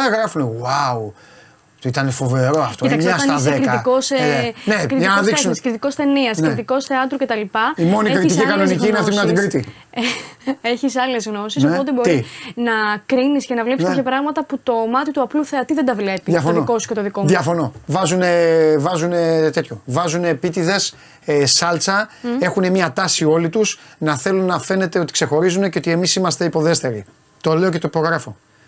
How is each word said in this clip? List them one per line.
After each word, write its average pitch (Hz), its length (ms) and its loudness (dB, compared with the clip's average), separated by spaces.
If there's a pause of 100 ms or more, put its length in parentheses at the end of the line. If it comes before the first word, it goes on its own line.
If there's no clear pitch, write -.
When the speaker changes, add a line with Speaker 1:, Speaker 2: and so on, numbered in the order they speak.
(120)
Speaker 1:
γράφουνε, 202 340 -2 (160)
«Wow, 123 500 -2 (680)
το 127 80 -4
ήταν 135 220 0
φοβερό 131 500 0
αυτό, 120 240 -2
Speaker 2:
Κοίταξε, - 220 2
Speaker 1:
μια - 80 2
Speaker 2:
όταν - 120 0 (120)
Speaker 1:
στα - 100 2
Speaker 2:
είσαι 277 100 2
Speaker 1:
δέκα». 269 120 0
Speaker 2:
κριτικός, 254 400 0
ε, 277 40 2
Speaker 1:
Ε, 233 380 0 (120)
ναι, 208 100 2
Speaker 2:
κριτικός 175 240 0
Speaker 1:
για 175 100 2
να 196 60 4
Speaker 2:
τέχνης, 202 100 2 (160)
Speaker 1:
δείξουν. 180 200 -2
Speaker 2:
κριτικός 254 340 -4
ταινίας, 277 420 0
Speaker 1:
Ναι. 160 100 2
Speaker 2:
κριτικός 254 380 -2
θεάτρου 262 320 -2
κτλ. 247 220 -2 (360)
Speaker 1:
Η 175 80 -2
μόνη 208 260 2
Speaker 2:
Έχεις 208 100 2
Speaker 1:
κριτική 165 220 2
Speaker 2:
άλλες 208 120 2
Speaker 1:
κανονική 190 340 2
είναι 214 100 2
αυτή 208 180 0
με 208 60 2
την 185 140 2
Speaker 2:
γνώσεις. 196 160 0
Speaker 1:
Κρήτη. 131 220 -4 (160)
Speaker 2:
Ε, 247 120 -8 (600)
<laughs> 233 120 -2
έχεις 247 240 -2
άλλες 254 280 -2
γνώσεις, 208 380 -4
Speaker 1:
Ναι. 311 100 2
Speaker 2:
οπότε 277 180 -2
μπορεί 190 340 2 (300)
Speaker 1:
Τι; 233 60 -6
Speaker 2:
να 233 100 0 (340)
κρίνεις 269 400 0
και - 80 -6
να 233 100 -2
βλέπεις 254 200 0
Speaker 1:
Ναι. 277 60 2
Speaker 2:
κάποια 269 140 0
πράγματα 277 420 -2
που 269 180 -6
το 254 100 0 (180)
μάτι 269 200 0
του 277 100 -2
απλού 285 240 -2
θεατή 277 280 -2
δεν 285 120 0
τα 247 100 2
βλέπει. 196 300 -2
Speaker 1:
Διαφωνώ. 170 280 2
Speaker 2:
Το - 60 2
δικό 240 200 0
σου - 80 -6
και 233 60 -8
το 214 100 -2
δικό 202 180 -4
μου. 175 60 2
Speaker 1:
Διαφωνώ. 170 460 2 (120)
Βάζουνε, 180 460 2 (480)
βάζουνε 165 760 2
τέτοιο. 123 320 -4
Βάζουνε 170 420 0
επίτηδες, 175 680 0 (300)
ε, 147 200 2
σάλτσα. 175 640 2 (120)
Speaker 2:
Μμμ. 240 180 -4
Speaker 1:
Έχουνε 185 300 0
μια 180 240 2
τάση 180 320 0
όλοι 165 240 4
τους 214 300 0 (180)
να 151 200 0
θέλουν 190 280 0
να 180 140 0
φαίνεται 190 400 -2
ότι 160 140 -2
ξεχωρίζουνε 175 560 2
και 170 80 -6
ότι 170 140 -2
εμείς 170 240 0
είμαστε 180 300 0
υποδέστεροι. 151 600 0 (360)
Το 160 140 2
λέω 185 140 2
και 170 100 -2
το 165 80 -2
υπογράφω. 156 480 -2 (320)